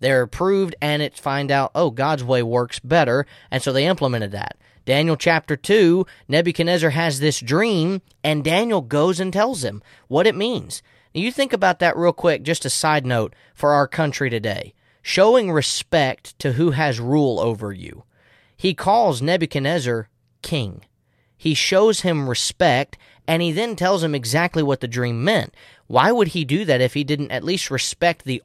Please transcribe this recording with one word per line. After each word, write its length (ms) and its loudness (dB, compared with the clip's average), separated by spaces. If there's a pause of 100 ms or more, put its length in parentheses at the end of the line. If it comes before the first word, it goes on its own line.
they're 220 2
approved, 600 0
and 180 -2
it 160 -6
find 360 -2
out, 240 2
"Oh, 140 2
God's 340 -2
way 180 2
works 380 -2
better." 440 2 (280)
And 100 -2
so 100 -2
they 140 2
implemented 460 0
that. 240 -10 (280)
Daniel 320 2
chapter 400 0
two, 500 4 (220)
Nebuchadnezzar 640 0
has 280 -2
this 220 0
dream, 640 0 (200)
and 220 -2
Daniel 360 0
goes 380 0
and 140 -4
tells 320 -2
him 180 -8 (240)
what 220 2
it 80 0
means. 440 -6 (320)
Now, 100 -6
you 100 -2
think 200 -2
about 280 0
that 160 2
real 160 2
quick, 320 0
just 200 -4
a 60 -4
side 340 0
note 300 -2 (180)
for 200 2
our 160 4
country 420 -2
today. 440 -6 (280)
Showing 480 4
respect 880 -2
to 140 -2
who 180 2
has 300 -2
rule 400 2
over 320 -4
you. 320 -16 (520)
He 180 0
calls 460 2
Nebuchadnezzar 880 -2 (340)
king. 420 -8 (520)
He 180 -2
shows 480 2
him 260 -2
respect, 680 0 (300)
and 160 0
he 80 -2
then 240 -4
tells 300 0
him 100 0
exactly 480 0
what 160 0
the 80 -8
dream 380 -4
meant. 280 0 (360)
Why 240 4
would 160 2
he 160 -4
do 200 0
that 160 2
if 140 0
he 80 -2
didn't 300 -4
at 100 -6
least 300 -4
respect 520 -2
the 200 -6